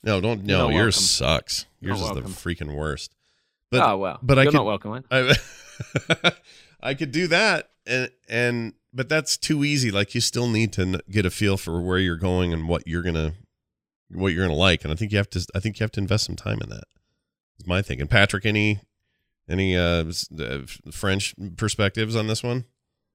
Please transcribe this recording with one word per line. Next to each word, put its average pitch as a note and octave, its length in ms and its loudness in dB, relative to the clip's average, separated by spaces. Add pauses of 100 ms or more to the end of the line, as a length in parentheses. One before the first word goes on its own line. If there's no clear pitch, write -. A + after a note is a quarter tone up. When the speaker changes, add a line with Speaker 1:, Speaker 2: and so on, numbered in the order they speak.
Speaker 1:
No, G#2 180 2
don't. G2+ 260 -2
Speaker 2:
You're G2 120 4
Speaker 1:
No, E2+ 100 4
Speaker 2:
not C#2+ 80 2
Speaker 1:
yours G2+ 200 4
Speaker 2:
welcome. - 100 2
Speaker 1:
sucks. - 600 0 (140)
Speaker 2:
You're - 120 -6
Speaker 1:
Yours A#2 80 -2
Speaker 2:
not - 100 -4
Speaker 1:
is - 60 -6
the D#2+ 120 -8
Speaker 2:
welcome. F#2+ 60 -10
Speaker 1:
freaking E2 420 -8
worst. D2 380 -6 (560)
But, D#3 180 4
Speaker 2:
Oh, G2+ 80 2
well. F#2+ 260 -4
Speaker 1:
but B2+ 160 6
I C3+ 40 8
Speaker 2:
You're C#3+ 100 6
Speaker 1:
could, D3+ 60 8
Speaker 2:
not A2 80 2
welcome, G#2 260 -4
man. B2+ 180 -12
Speaker 1:
I, - 1200 0 (480)
<laughs> - 20 -
I C3 120 -2
could C#3+ 180 -6
do F3 160 -2
that, F3+ 420 2 (160)
and, B2+ 240 -2 (180)
and, A#2 460 -2 (180)
but B2 160 -6
that's D#3 300 0
too D3 260 0
easy. C#3+ 260 0
Like, G2+ 240 0
you A#2+ 60 0
still A#2+ 280 0
need A2 260 2
to G2 80 0
n-, F#2 180 0 (100)
get G2+ 140 2
a F2+ 60 0
feel G2 260 0
for E2+ 240 -4
where F#2 180 0
you're F2+ 200 0
going F2+ 340 0
and D#2+ 160 -2
what E2+ 180 0
you're E2 160 -2
gonna, D#2+ 300 0 (800)
what F2+ 240 -2
you're F2+ 120 0
gonna D2+ 120 0
like. F2 260 4
And D2 80 -4
I D#2 40 -2
think G#2+ 160 -6
you G#2+ 60 2
have G2 120 0
to, F2+ 240 -6
I F#2+ 60 -4
think G#2+ 200 -6
you A2 40 -2
have G#2 80 -4
to - 80 -6
invest G2 260 0
some - 100 -8
time G#2+ 240 -6
in - 80 -10
that. - 160 -14 (720)
Is - 80 -20
my F2+ 140 0
thinking. C2+ 280 -4
Patrick, G2+ 360 4
any, G#2 360 2 (680)
any, F#2 280 2
uh, E2+ 320 2
s-, E2 200 -6 (100)
uh, C2+ 260 -6
f-, - 160 -16 (120)
French G2 420 -2 (220)
perspectives G#2+ 580 -2
on A2 120 0
this A2 160 -2
one? B2 240 -4 (480)